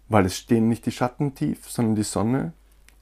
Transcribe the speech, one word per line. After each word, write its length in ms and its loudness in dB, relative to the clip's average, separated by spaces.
weil 180 4
es 120 -2
stehen 300 2
nicht 180 -2
die 60 -2
Schatten 440 -4
tief, 340 -6
sondern 260 0
die 80 0
Sonne 500 -2